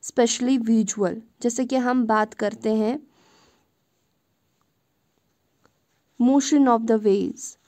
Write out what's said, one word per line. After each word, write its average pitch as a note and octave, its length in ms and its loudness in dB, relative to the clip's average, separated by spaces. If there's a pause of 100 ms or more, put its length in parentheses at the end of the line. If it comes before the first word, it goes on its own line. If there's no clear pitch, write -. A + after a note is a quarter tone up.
specially B3 600 0
विजुअल। G#3+ 540 0 (220)
जैसे A#3+ 220 -2
कि C4 120 -4
हम B3 300 0
बात G#3+ 280 0
करते G#3+ 400 -4
हैं A3 240 -2 (3250)
motion C#4 480 4
of A3+ 220 2
the A3 140 2
waves G3 420 0 (220)